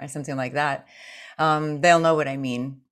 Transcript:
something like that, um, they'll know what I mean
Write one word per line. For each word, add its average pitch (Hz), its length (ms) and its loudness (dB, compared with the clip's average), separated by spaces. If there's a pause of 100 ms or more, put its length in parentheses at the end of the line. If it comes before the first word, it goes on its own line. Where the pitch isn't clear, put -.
something 139 280 -10
like 127 180 -6
that, 143 340 -4 (520)
um, 151 420 0
they'll 170 180 8
know 165 140 2
what 151 140 0
I 139 100 -6
mean 131 440 -6 (100)